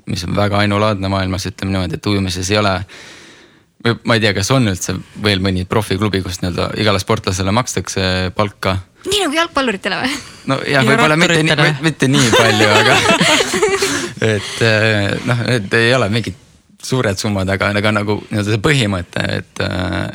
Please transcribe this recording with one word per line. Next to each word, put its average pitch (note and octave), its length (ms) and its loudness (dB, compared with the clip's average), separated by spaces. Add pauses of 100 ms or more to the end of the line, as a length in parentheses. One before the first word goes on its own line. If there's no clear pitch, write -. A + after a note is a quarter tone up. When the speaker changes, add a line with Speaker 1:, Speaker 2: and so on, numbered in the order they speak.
Speaker 1:
mis - 200 -6
on - 120 -4
väga G2+ 260 2
ainulaadne G2+ 480 0
maailmas, F#2+ 400 -2
ütleme G2 240 -4
niimoodi, F#2 240 -4
et - 80 -6
ujumises F#2+ 440 -2
ei G#2 100 4
ole, G2 140 2 (1040)
või A#2 240 0
ma A#2+ 100 2
ei A2 80 2
tea, G#2+ 120 2
kas G2+ 160 -2
on B2+ 200 2
üldse F#2 240 -4 (220)
veel G2+ 260 0
mõni F#2 240 0
profiklubi, G2 560 0
kus F2+ 200 -8
nii-öelda F2+ 340 -4
igale G2+ 260 2
sportlasele F#2+ 480 -2
makstakse G2 560 -2 (260)
palka. G2+ 440 -2 (260)
Speaker 2:
Nii G4 220 0
nagu C#4+ 100 -2
jalgpalluritele C4 640 -2
või? C4+ 180 -4 (280)
Speaker 1:
No E3+ 180 -2
jah, - 160 2
Speaker 3:
Ja B2+ 80 4
Speaker 1:
võib-olla - 320 4
mitte E3+ 240 4
nii, D#3 120 4
Speaker 3:
ratturitele. D3 320 0
Speaker 1:
mitte D3 220 0
nii C3 220 4
palju, G#2+ 400 4
aga - 280 4 (680)
Speaker 2:
<laughs> F4 680 -2
Speaker 1:
et, - 180 -6 (100)
äh, G#2+ 600 2
noh, B2 240 0
et A#2 280 -2
ei A#2 200 4
ole A#2+ 160 2
mingid G#2+ 340 -4 (320)
suured A#2 420 -2
summad, G2 320 -2
aga, G2 240 0
aga G#2 160 2
nagu G#2 300 0
nii-öelda G#2 320 -2
see A2 100 0
põhimõte, G#2+ 600 0 (120)
et, - 280 -8
äh, F#2 520 -4